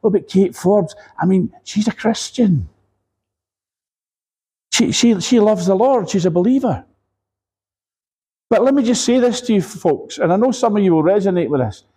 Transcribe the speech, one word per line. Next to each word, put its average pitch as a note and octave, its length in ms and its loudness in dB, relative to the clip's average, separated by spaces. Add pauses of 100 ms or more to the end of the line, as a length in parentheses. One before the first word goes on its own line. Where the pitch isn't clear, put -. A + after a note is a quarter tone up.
What A3 100 0
about F#3+ 180 -2
Kate F#3+ 260 2
Forbes?" G3 400 0 (240)
I E3+ 80 -2
mean, F#3 260 0 (120)
she's - 240 -4
a - 40 -2
Christian. F#3+ 760 -2 (2000)
She, - 200 0
she, A3+ 280 2
she A#3 200 2
loves G#3 260 2
the F#3+ 80 2
Lord. A#3 340 2
She's F#3 160 -2
a F3+ 60 2
believer. G3+ 540 0 (1600)
But G#3+ 140 2
let C4+ 120 2
me C#4 100 2
just A3+ 200 -2
say A#3+ 140 2
this A#3+ 240 0
to A3+ 120 -2
you G3 80 2
folks, - 560 -4
and E3+ 140 0
I F#3 40 0
know A#3+ 160 2
some G#3+ 240 0
of G#3 80 0
you F3+ 100 4
will D#3+ 80 2
resonate F3+ 480 0
with C#3+ 100 0
this. A2 240 -6 (120)